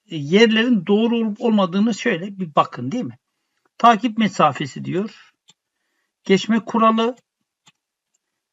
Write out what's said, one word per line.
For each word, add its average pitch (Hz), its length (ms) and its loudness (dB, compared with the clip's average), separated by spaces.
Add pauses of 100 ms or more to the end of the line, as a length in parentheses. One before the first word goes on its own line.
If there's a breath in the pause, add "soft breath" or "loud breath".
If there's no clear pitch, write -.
yerlerin 214 800 2
doğru 220 300 2
olup 220 240 -4
olmadığını 208 540 0
şöyle 196 440 -6
bir 170 160 -10
bakın, 139 380 -4
değil 240 120 -6
mi? 117 140 -12 (600)
Takip 226 400 2
mesafesi 151 680 -2
diyor. 170 480 -8 (920)
Geçme 202 400 0
kuralı, 226 520 0 (1400)